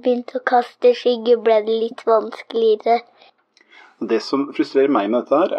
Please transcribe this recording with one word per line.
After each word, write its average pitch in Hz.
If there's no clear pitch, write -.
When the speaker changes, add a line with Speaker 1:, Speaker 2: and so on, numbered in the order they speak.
Speaker 1:
begynte 247
å -
kaste 247
skygge, 233
ble 220
det 220
litt 233
vanskeligere. 226
Speaker 2:
Det 113
som 139
frustrerer 139
meg 107
med 120
dette 139
her, -